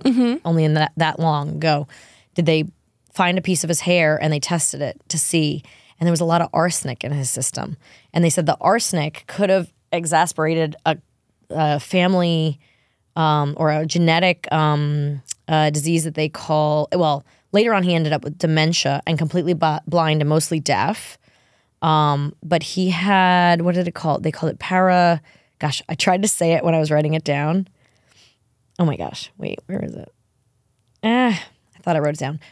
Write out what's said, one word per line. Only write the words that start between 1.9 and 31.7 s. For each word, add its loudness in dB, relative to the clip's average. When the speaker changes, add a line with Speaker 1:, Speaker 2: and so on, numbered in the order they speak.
Speaker 2:
did 0
they 2
find 2
a 0
piece -2
of -4
his -2
hair 2
and 0
they 0
tested -4
it -6
to -4
see. 0
And 0
there 4
was 0
a 0
lot 2
of -2
arsenic -2
in -6
his -4
system. -6
And 2
they 4
said 0
the 2
arsenic 0
could -2
have 0
exacerbated 0
a, 2
a 0
family, 0
um, 0
or 2
a 0
genetic, 0
um, 0
uh, 2
disease 0
that -6
they -2
call, -2
well, 0
later 4
on 2
he 2
ended 0
up -2
with -8
dementia 0
and 0
completely -2
bi-, 0
blind 2
and 0
mostly 0
deaf. -2
Um, 2
but 0
he -2
had, 4
what 0
did 0
it -6
call? -2
They -2
called -4
it -14
para-, 4
gosh, -4
I -8
tried 2
to 0
say 0
it 2
when 2
I 2
was 0
writing 2
it -2
down. -2
Oh 0
my -2
gosh, -10
wait, -8
where -8
is -10
it? -16
Eh, 2
I -18